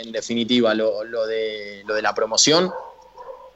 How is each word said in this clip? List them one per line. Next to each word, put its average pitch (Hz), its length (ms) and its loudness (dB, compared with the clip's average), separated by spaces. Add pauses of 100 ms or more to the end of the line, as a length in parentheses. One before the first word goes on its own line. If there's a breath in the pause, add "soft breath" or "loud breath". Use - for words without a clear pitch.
en 113 120 -12
definitiva, 117 600 2
lo, 110 300 0
lo 113 240 -4
de, 107 580 -6
lo 107 80 -4
de 107 80 0
la 104 140 0
promoción? 147 560 2 (840)